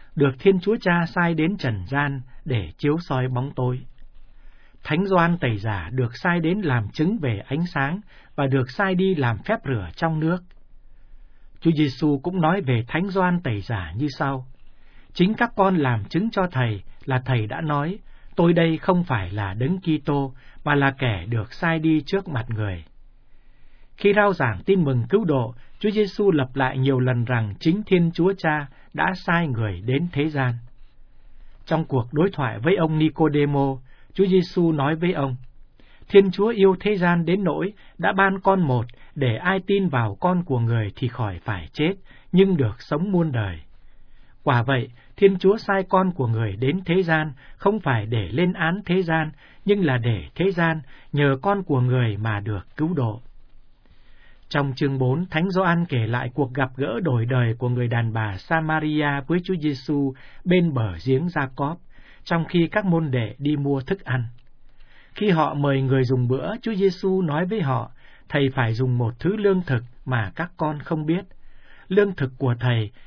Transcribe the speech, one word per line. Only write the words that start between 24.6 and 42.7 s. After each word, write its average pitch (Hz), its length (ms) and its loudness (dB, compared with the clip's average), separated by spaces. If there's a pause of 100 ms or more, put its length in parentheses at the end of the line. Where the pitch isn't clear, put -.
tin 190 180 4
mừng 131 240 2
cứu 214 160 2
độ, 131 300 0 (240)
Chúa 208 120 0
Giêsu 202 400 2
lặp 139 260 0
lại 135 220 0
nhiều 131 220 2
lần 123 240 2
rằng 113 360 -2
chính 185 260 2
Thiên 170 240 4
Chúa 170 280 2
Cha 151 280 -2 (280)
đã 160 200 2
sai 170 340 0
người 107 320 -2
đến 131 320 0
thế 143 160 0
gian. 135 260 0 (1120)
Trong 160 200 0
cuộc 123 280 0
đối 151 180 2
thoại 113 280 -4
với 165 180 2
ông 160 220 0
Nicodemo, 147 760 2 (360)
Chúa 190 140 4
Giêsu 180 460 2
nói 151 240 0
với 175 160 0
ông: 135 240 -2 (720)
"Thiên 196 220 8
Chúa 196 180 0
yêu 190 320 6
thế 208 160 0
gian 175 280 2
đến 185 200 0
nỗi 180 280 0 (260)
đã 190 140 0
ban 196 280 2
con 190 200 4
một, 127 260 2 (280)
để 127 220 0
ai 190 300 0
tin 196 220 2
vào 117 320 0
con 175 240 2
của 131 140 -2
người 113 380 0
thì 127 120 -4
khỏi 101 360 -6
phải 87 280 -6
chết, 165 220 0 (380)
nhưng 190 240 6
được 120 260 -2